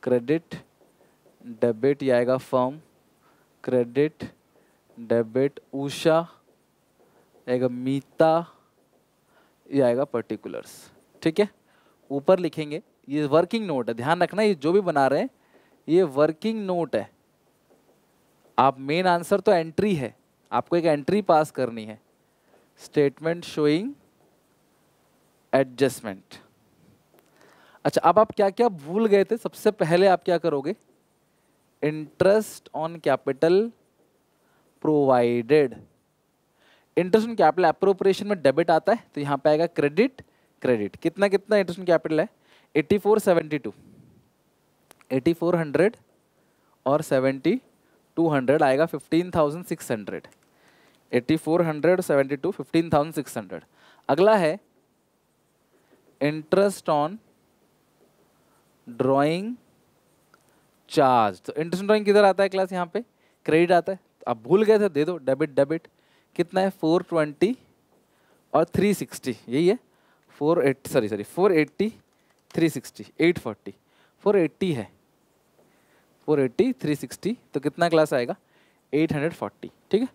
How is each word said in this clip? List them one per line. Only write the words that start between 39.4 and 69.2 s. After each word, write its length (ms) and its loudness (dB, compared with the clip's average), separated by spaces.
आएगा 180 2
क्रेडिट, 540 -2
क्रेडिट। 340 0
कितना, 320 -2
कितना 300 0
interest 220 -2
on 100 -6
capital 300 0
है, 80 -2
एटी 220 0
फ़ोर 220 2
सेवेंटी 400 0
टू। 140 -10
एटी 220 0
फ़ोर 220 -2
हंड्रेड 400 0
और 160 2
सेवेंटी 580 0
टू 120 2
हंड्रेड 340 2
आएगा 220 2
फ़िफ़्टीन 500 -4
थाउजेंड 300 -2
सिक्स 260 -10
हंड्रेड। 360 -8
एटी 260 0
फ़ोर 240 0
हंड्रेड, 400 0
सेवेंटी 340 0
टू, 160 -6
फ़िफ़्टीन 420 -4
थाउजेंड 200 0
सिक्स 240 -10
हंड्रेड। 260 -12
अगला 280 4
है 220 0
interest 680 -2
on 240 -2
drawing 580 0
charge। 520 2
तो 120 -12
interest 280 -6
on 60 -8
drawing 180 2
किधर 200 6
आता 180 4
है 60 0
क्लास? 220 -4
यहाँ 220 -4
पे 100 -6
क्रेडिट 260 2
आता 200 2
है। 80 -8
आप 160 -4
भूल 200 2
गए 160 4
थे, 100 0
दे 160 0
दो, 120 -6
डेबिट, 380 -2
डेबिट। 320 -2
कितना 260 -2
है? 80 0
फ़ोर 400 0
ट्वेंटी 460 0
और 120 4
थ्री 180 2
सिक्सटी, 420 -8